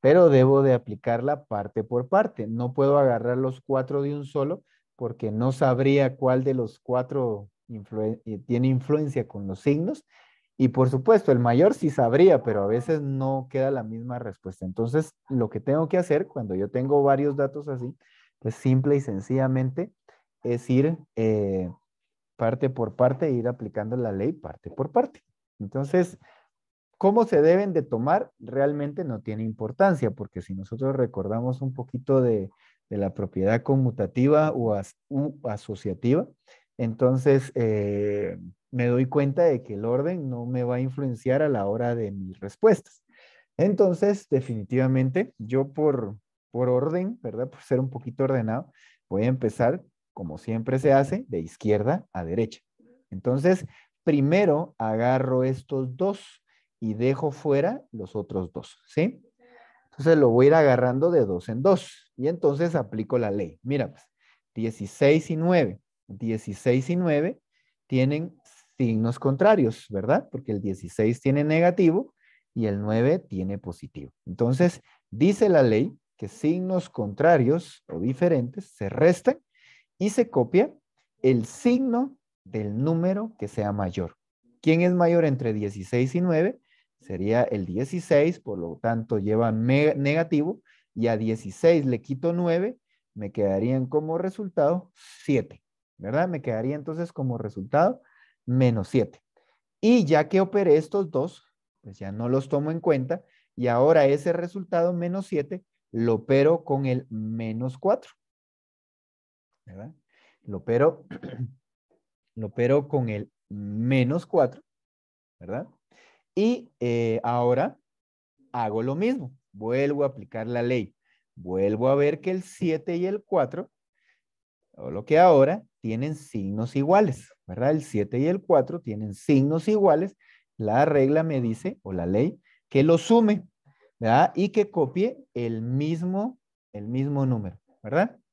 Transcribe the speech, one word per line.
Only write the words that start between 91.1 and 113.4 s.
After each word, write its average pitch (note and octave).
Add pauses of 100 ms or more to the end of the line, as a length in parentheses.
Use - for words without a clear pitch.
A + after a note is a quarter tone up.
dieciséis A2+
le A#2+
quito C#3
nueve, F3 (360)
me G#2
quedarían A2+
como D#3
resultado F#3
siete, - (360)
¿verdad? C#3+
Me D#3+
quedaría B2
entonces D#3+
como B2+
resultado C#3+ (440)
menos B2
siete. - (580)
Y A3+
ya D3+
que F#3+
operé F#3+
estos D#3+
dos, D#3+ (360)
pues G2
ya G2
no A#2
los C3+
tomo D3
en E3
cuenta, D3+ (340)
y B2
ahora C#3
ese D3
resultado F3
menos F3
siete D#3 (280)
lo A2+
opero C#3
con C#3
el C3
menos A2+
cuatro, - (1600)
¿verdad? G#2 (500)
Lo G2
opero, C#3
<clears throat> -
lo A2
opero C3+
con C#3
el G#2 (180)